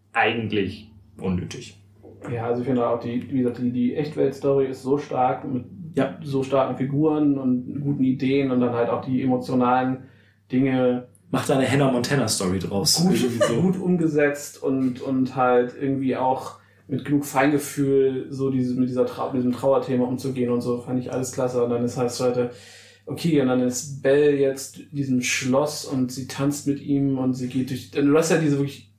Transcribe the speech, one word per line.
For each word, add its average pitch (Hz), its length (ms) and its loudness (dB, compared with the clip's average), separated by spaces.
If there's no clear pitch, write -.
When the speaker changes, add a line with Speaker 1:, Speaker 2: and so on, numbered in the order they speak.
Speaker 1:
eigentlich 107 760 -2
unnötig. 85 600 -6
Speaker 2:
Ja, 117 140 -4
also 120 140 0
ich 123 60 -6
finde 123 200 2
auch 117 120 -2
die, 120 320 -6
wie 135 80 0
gesagt, 120 200 0
die, 123 120 0
die 123 240 0
Echtwelt-Story 139 720 0
ist 131 140 -8
so 131 160 0
stark 131 480 -2
mit 127 200 -6
Speaker 1:
Ja. - 280 0
Speaker 2:
so 135 200 -2
starken 131 340 0
Figuren 143 600 2
und 127 440 -2
guten 143 220 0
Ideen 131 480 2
und 123 100 2
dann 120 120 2
halt 117 160 0
auch - 160 -4
die 127 160 0
emotionalen 127 840 2
Dinge 127 560 2
Speaker 1:
Macht - 180 0
da 135 80 4
eine 131 120 2
Hannah 135 220 4
Montana-Story 113 680 0
draus. 98 440 0
Speaker 2:
gut, 180 180 4
Speaker 1:
Irgendwie - 240 0
so. 117 160 2
Speaker 2:
gut 185 160 2
umgesetzt 156 840 0
und, 131 400 0
und 131 340 0
halt 123 440 2
irgendwie 135 360 0
auch 131 440 -2
mit - 160 -4
genug 143 220 0
Feingefühl 135 1040 2
so 135 220 -2
diese, 123 280 0
mit 127 100 2
dieser 123 180 0
Trau-, - 260 -6
mit 135 60 -2
diesem 123 120 0
Trauerthema 127 540 2
umzugehen 123 460 -2
und 120 100 0
so, 120 200 -2
fand 127 180 -4
ich - 120 -6
alles 131 220 -4
klasse. 123 300 -2
Und 120 80 0
dann 120 120 0
ist 117 140 -2
halt 120 140 0
so, 127 200 0
okay, 151 340 2
und 127 60 4
dann 127 140 2
ist 131 420 -4
Belle 143 340 6
jetzt 135 420 -2
in - 160 -14
diesem 127 260 0
Schloss 135 600 0
und 127 280 -2
sie 131 160 -10
tanzt 143 400 -2
mit 139 120 0
ihm 139 380 0
und 127 160 0
sie 127 160 -6
geht 127 220 -2
durch, 123 200 -8
du 143 260 4
hast 165 140 4
ja 170 60 4
diese 147 220 2
wirklich - 400 -6